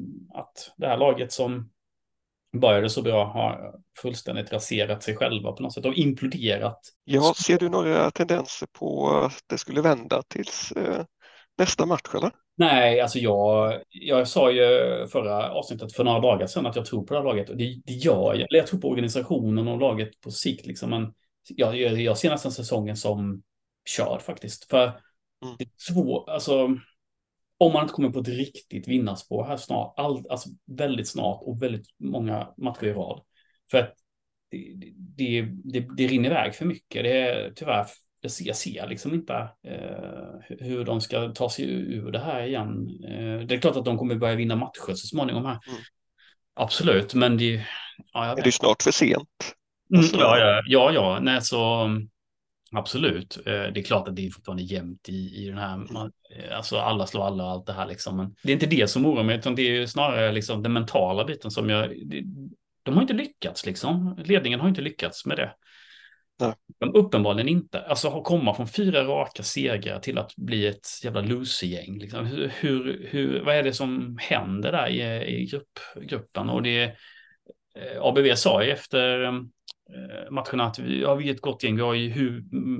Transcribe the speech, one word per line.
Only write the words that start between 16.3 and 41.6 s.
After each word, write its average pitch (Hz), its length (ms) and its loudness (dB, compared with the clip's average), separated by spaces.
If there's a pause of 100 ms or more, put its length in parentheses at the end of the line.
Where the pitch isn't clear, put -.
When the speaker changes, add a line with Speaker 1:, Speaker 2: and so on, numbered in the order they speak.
Speaker 1:
sedan 139 200 -2
att 117 100 -4
jag 113 100 -2
tror 104 200 -4
på - 80 -4
det 147 60 0
här 139 40 -2
laget. 113 260 0
Och - 60 -10
det, 123 280 -6
det - 80 -10
gör 107 420 2
jag. - 0 -
Eller 135 240 2
jag 143 80 6
tror 185 140 -4
på 143 80 -2
organisationen 117 800 0
och 120 100 -4
laget 110 420 -2
på 120 100 -14
sikt, 127 360 -6
liksom. 120 240 -8
Men 113 240 -4 (340)
jag, 117 300 0
jag, 117 220 0
jag 113 180 2
ser 165 120 2
nästan 143 220 -2
säsongen 110 440 -4
som 101 460 -4 (460)
körd - 340 -4
faktiskt. - 480 -12
För 123 300 4 (440)
Speaker 2:
Mm. 127 140 -12
Speaker 1:
det 131 60 -8
är 123 120 -10
svårt, 139 520 -2
alltså, 135 480 0 (840)
om 165 140 6
man 151 100 4
inte 151 120 -4
kommer 139 160 2
på 127 100 -4
ett 120 80 -6
riktigt 123 600 -8
vinnarspår 110 560 -2
här 139 120 -4
snart, 110 400 -4
all, 139 340 -2
alltså 123 180 -6 (180)
väldigt 131 420 -4
snart - 340 -2
och 120 200 -6
väldigt 117 240 -4 (140)
många 113 560 -4
matcher 123 280 -6
i 104 80 0
rad. - 280 -6 (500)
För 131 80 6
att 117 160 2 (560)
det, - 460 -14
det, 117 520 -2 (160)
det, 123 220 -4 (100)
det 135 100 4
rinner 127 240 2
iväg 113 240 0
för - 100 -6
mycket. 165 400 -4
Det 127 160 2
är, 110 360 -2
tyvärr, 113 300 0 (360)
det 120 60 -8
ser, 92 180 -8
jag 107 100 -4
ser 92 320 -8
liksom 139 260 -6
inte, 165 200 -4 (340)
eh, - 720 -12 (100)
hu-, - 120 -14
hur 123 240 -6
de 117 160 -2
ska 117 280 -2
ta 117 220 -2
sig 139 140 -6 (300)